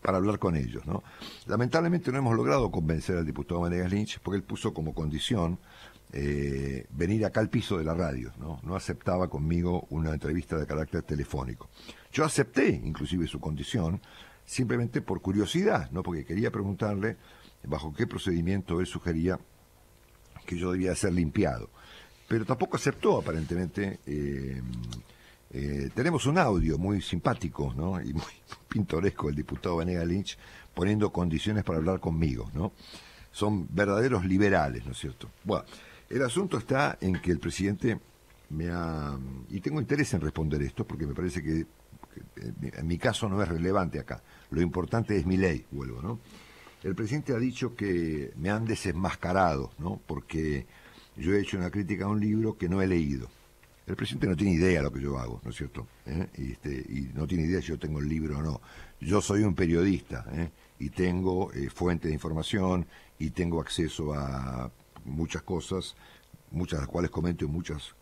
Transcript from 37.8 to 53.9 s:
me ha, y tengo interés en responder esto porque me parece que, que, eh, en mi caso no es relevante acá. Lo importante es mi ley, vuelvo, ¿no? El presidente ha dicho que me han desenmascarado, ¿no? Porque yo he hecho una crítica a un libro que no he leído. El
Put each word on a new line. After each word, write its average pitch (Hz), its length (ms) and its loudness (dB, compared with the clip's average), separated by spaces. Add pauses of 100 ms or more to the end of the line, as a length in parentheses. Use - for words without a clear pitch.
me 78 200 -2
ha, 80 480 -4 (320)
y 98 100 -4
tengo 147 220 -2
interés 143 320 0
en 87 80 2
responder 76 400 0
esto - 240 -2
porque 76 200 -6
me 71 80 -4
parece 87 300 -4
que, 80 220 0 (480)
que, - 340 -18
eh, - 300 -8
en 76 100 -4
mi 85 100 0
caso 113 300 0
no 98 140 0
es 87 80 0
relevante 87 500 2
acá. 62 220 -8 (300)
Lo 78 100 2
importante 90 560 0
es 80 80 2
mi 92 100 4
ley, 87 360 2
vuelvo, 65 300 -8
¿no? 113 180 -4 (640)
El 95 120 -2
presidente 131 380 -2
ha 117 40 2
dicho 123 380 -2
que 82 600 0
me 76 120 0
han 110 160 0
desenmascarado, 87 1120 2
¿no? 80 260 -4
Porque 73 600 -2 (520)
yo 85 160 2
he 101 80 6
hecho 98 160 -2
una 90 140 -2
crítica 95 340 -2
a 98 40 -2
un 107 100 2
libro 110 380 0
que 87 120 0
no 95 120 2
he 95 60 4
leído. 71 400 2 (580)
El 92 100 -4